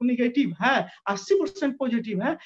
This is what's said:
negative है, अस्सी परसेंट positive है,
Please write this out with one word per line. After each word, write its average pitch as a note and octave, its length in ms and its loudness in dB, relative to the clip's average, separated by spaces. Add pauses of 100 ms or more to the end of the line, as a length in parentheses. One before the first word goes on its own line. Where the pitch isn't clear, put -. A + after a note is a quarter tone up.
negative B3 600 2
है, A#3 260 2 (180)
अस्सी G3+ 280 0
परसेंट D#4 440 -2
positive A3+ 440 -2
है, D#4 240 -2